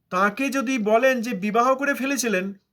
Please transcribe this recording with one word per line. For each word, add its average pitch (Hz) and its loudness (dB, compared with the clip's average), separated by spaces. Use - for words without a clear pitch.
তাকে 202 0
যদি 262 -2
বলেন 233 2
যে 226 -6
বিবাহ 220 0
করে 277 0
ফেলেছিলেন, 226 -2